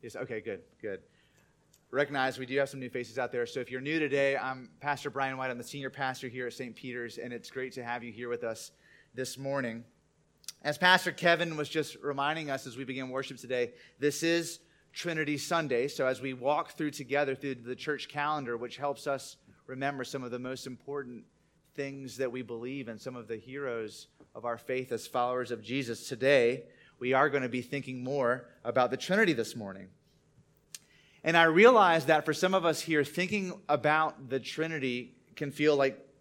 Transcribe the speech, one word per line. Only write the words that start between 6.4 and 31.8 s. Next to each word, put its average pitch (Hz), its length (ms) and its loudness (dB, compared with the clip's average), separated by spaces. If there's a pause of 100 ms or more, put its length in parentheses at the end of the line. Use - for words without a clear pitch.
at 117 40 -6
Saint 123 240 -10
Peter's, 120 440 -8
and 123 120 -8
it's 120 180 -10
great 131 260 -6
to 127 100 -8
have 120 180 -6
you 120 80 -10
here 120 160 -10
with 120 160 -4
us 110 280 -6 (440)
this 127 220 -6
morning. 131 480 -4 (760)
As 147 160 -2
Pastor 180 360 6
Kevin 170 420 4
was 147 140 -2
just 151 320 -2
reminding 143 480 -2
us 135 180 -4
as 117 80 -14
we 135 80 -10
begin 131 240 -6
worship 131 300 -6
today, 123 340 -2 (260)
this 143 260 0
is 170 360 0 (320)
Trinity 156 460 -2
Sunday. 143 500 0
So 143 180 -2
as 131 140 0
we 131 140 -6
walk 143 420 0
through 151 160 -4
together 135 420 0
through 131 220 -6
the 120 220 -10
church - 320 -6
calendar, 147 480 -2
which 120 180 -8
helps 143 320 -4
us 135 300 -4 (300)
remember 135 360 -4
some 135 180 -8
of 123 100 -8
the 123 80 -6
most 127 280 -8
important 127 560 -10 (520)
things 139 420 -8
that 131 120 0
we 123 120 -6
believe 120 480 -8
and 110 100 -10
some 127 160 -10
of 117 140 -12
the 117 80 -4
heroes 117 680 -6 (280)
of 110 80 -14
our 117 140 -2
faith 127 340 -4
as 117 160 -4
followers 123 420 0
of 110 140 -4
Jesus, 117 460 -4
today 127 560 4 (340)
we 127 120 0
are 135 180 6
gonna 131 200 0
be 123 120 -2
thinking 131 400 -8
more 127 460 0 (160)
about 123 260 4
the 131 60 0
Trinity 185 380 4
this 113 240 -2
morning. 98 320 -10 (1300)
And 165 120 4
I 165 80 10
realize 175 640 10